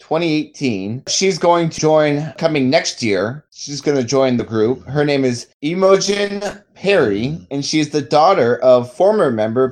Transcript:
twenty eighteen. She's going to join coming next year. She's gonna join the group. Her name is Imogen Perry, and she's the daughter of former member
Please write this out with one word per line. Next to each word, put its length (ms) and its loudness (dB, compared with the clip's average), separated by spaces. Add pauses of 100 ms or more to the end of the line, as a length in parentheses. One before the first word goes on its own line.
twenty 320 -2
eighteen. 720 -4
She's 320 -2
going 300 2
to 120 -8
join 580 0
coming 320 0
next 320 -2
year. 480 -2
She's 320 -14
gonna 220 0
join 340 0
the 60 -4
group. 420 -2
Her 180 -2
name 180 0
is 260 -4 (120)
Imogen 800 0 (340)
Perry, 760 0
and 120 -6
she's 280 -2
the 100 -2
daughter 600 2
of 300 4
former 400 2
member 420 0